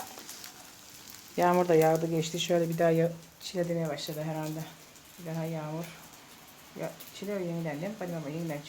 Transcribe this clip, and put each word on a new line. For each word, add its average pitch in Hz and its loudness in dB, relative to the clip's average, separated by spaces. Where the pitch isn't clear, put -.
Yağmur 175 6
da 170 8
yağdı 160 6
geçti. 165 0
Şöyle 170 2
bir 165 -2
daha 170 6
ya-, 165 4
çile 175 -2
demeye 165 -2
başladı 151 -6
herhalde. 156 -4
Bir 175 -14
daha 165 -4
yağmur. 160 -4
Ya, 160 -6
çile 202 -6
yeniden 165 -2
değil 196 -4
mi 214 -12
Fadime 175 -6
abla? 147 -6
Yeniden 160 -4